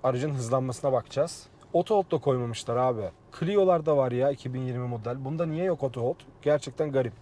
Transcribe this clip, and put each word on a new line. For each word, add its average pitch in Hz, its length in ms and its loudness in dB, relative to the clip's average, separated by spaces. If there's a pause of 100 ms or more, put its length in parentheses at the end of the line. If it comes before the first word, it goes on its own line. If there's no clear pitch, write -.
aracın 131 300 0
hızlanmasına 131 580 0
bakacağız. 135 540 -2 (280)
Auto 180 220 2
hold 196 160 2
da 160 60 2
koymamışlar 120 580 0
abi. 123 260 2 (360)
Clio'larda 170 580 4
var 131 160 2
ya 127 180 2
iki 131 240 -6
bin 131 60 -4
yirmi 123 280 -4
model. 120 360 -6
Bunda 160 220 -2
niye 160 180 -4
yok 180 180 0
auto 127 200 -4
hold? 127 140 -2 (260)
Gerçekten 147 500 0
garip. 131 280 0